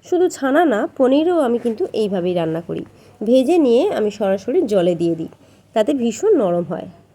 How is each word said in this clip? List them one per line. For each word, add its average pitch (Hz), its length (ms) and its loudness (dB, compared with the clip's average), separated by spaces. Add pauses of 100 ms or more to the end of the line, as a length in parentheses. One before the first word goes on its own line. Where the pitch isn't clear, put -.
শুধু 359 240 0
ছানা 277 360 0
না, 220 140 2 (180)
পনিরও 294 420 2
আমি 240 200 0
কিন্তু 233 240 -4 (100)
এইভাবেই 185 400 -2
রান্না 165 280 -2
করি। 165 220 -10 (380)
ভেজে 254 360 4
নিয়ে 262 260 4 (140)
আমি 214 140 0
সরাসরি 202 540 -2
জলে 185 300 2
দিয়ে 165 200 -2
দিই, 160 160 -10 (440)
তাতে 220 180 2
ভীষণ 247 380 0 (100)
নরম 175 300 0
হয়। - 160 -10 (280)